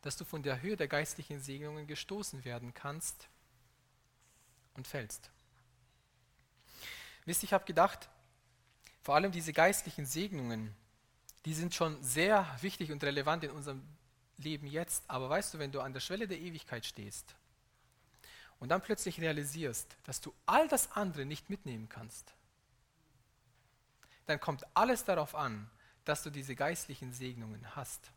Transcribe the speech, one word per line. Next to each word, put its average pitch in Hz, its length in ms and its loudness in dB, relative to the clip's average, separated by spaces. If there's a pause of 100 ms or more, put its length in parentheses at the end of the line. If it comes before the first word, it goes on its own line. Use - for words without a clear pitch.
dass - 160 -6
du 165 80 -10
von 156 160 -6
der 131 180 0
Höhe 196 160 -2
der 151 120 2
geistlichen 147 520 -2
Segnungen 147 460 -8
gestoßen 151 580 -6
werden 120 300 -6
kannst - 540 -8 (1500)
und 131 120 -10
fällst. - 440 -8 (1900)
Wisst 170 180 0
ihr, - 40 -4
ich - 80 2
hab 185 100 8
gedacht, - 460 6 (920)
vor 139 140 2
allem 180 180 6
diese 160 220 -4
geistlichen 165 500 6
Segnungen, 131 720 -2 (680)
die 160 100 -2
sind 170 200 0
schon 156 300 0
sehr 175 420 6 (140)
wichtig 165 320 -4
und 143 100 -4
relevant 147 400 2
in 147 80 -4
unserem 139 320 -8 (540)
Leben 147 320 -6
jetzt. 156 420 -2
Aber 131 180 0
weißt 185 240 2
du, 160 60 -8
wenn 143 140 -4
du 139 80 -2
an 135 120 -4
der 127 60 -6
Schwelle 196 300 -2
der 180 100 -4
Ewigkeit 160 480 -8
stehst - 480 -10 (1300)
und 120 80 -8
dann 180 120 6
plötzlich 190 400 -2
realisierst, 147 840 -2
dass - 160 -6
du - 120 -10 (140)
all 294 220 8
das - 240 4
andere 165 340 -2
nicht 147 240 -8
mitnehmen 117 380 -8
kannst, - 440 -14 (1900)
dann 151 120 2
kommt 143 260 -2 (120)
alles 233 280 6
darauf 170 300 2
an, 113 340 -4 (360)
dass 151 180 0
du 156 80 -8
diese 135 240 -8
geistlichen 143 580 -2
Segnungen 120 640 -8
hast. - 420 -10